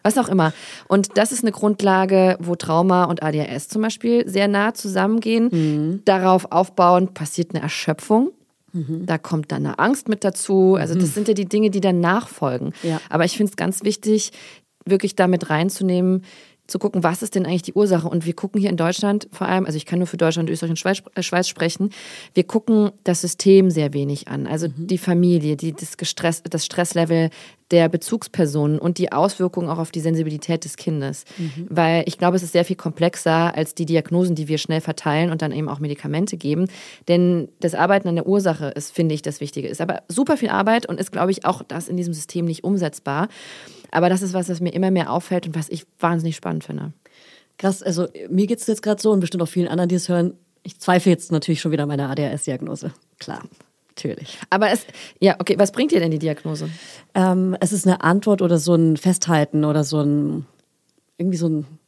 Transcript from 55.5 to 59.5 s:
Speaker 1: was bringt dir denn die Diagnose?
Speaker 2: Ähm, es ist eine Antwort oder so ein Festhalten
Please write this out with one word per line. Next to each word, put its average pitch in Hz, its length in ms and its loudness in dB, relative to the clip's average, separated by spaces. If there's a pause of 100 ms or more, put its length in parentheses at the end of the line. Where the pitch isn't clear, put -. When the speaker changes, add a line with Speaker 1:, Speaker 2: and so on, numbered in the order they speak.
Speaker 1:
was 196 140 4
bringt 294 200 -2
dir 202 80 4
denn 165 100 0
die 160 80 0
Diagnose? 156 500 -6 (460)
Speaker 2:
Ähm, 185 460 2
es 185 120 0
ist 196 140 -2
eine 180 160 4
Antwort 196 400 2
oder 175 160 4
so 170 160 2
ein 165 240 4
Festhalten 156 640 2